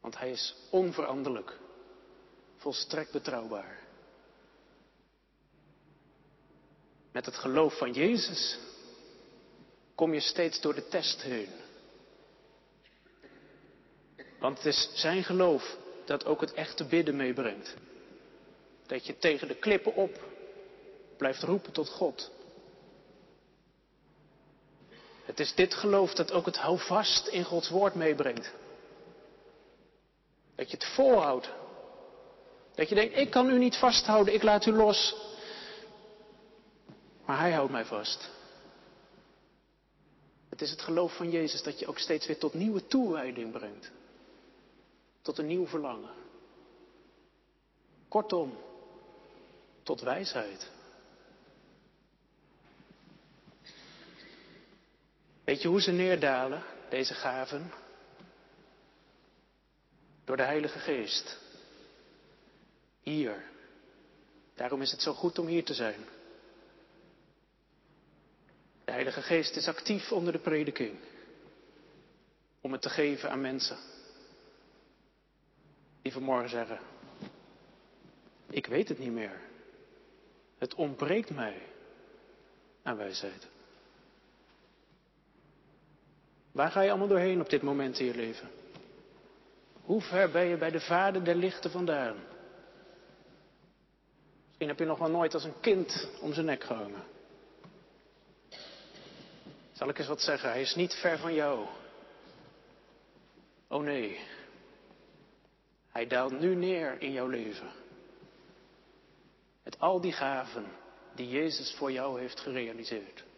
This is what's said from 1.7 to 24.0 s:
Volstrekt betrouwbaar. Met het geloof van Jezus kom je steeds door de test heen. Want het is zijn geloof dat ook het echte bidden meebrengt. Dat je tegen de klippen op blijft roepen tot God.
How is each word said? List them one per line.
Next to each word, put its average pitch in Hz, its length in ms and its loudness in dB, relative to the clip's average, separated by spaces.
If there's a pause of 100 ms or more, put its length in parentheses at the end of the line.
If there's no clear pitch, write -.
Volstrekt - 560 -6
betrouwbaar. 113 680 -6 (3250)
Met - 140 -4
het - 100 -8
geloof 135 420 4
van 123 140 -2
Jezus 180 680 0 (1400)
kom 160 200 2
je 147 60 0
steeds - 400 0
door 147 140 0
de 143 140 -8
test - 340 -2
heen. 113 280 -4 (3000)
Want 135 180 0
het - 100 0
is - 280 4
zijn 180 300 2
geloof 175 520 4 (280)
dat 143 200 -2
ook 156 160 2
het 160 120 -2
echte 160 320 -6
bidden 160 320 4
meebrengt. 123 580 -2 (1160)
Dat 131 160 -4
je - 120 -8
tegen 147 300 4
de 139 60 -2
klippen 208 400 4
op - 260 2 (960)
blijft 135 260 0
roepen 185 300 0
tot 151 160 -2
God. - 420 -2 (3000)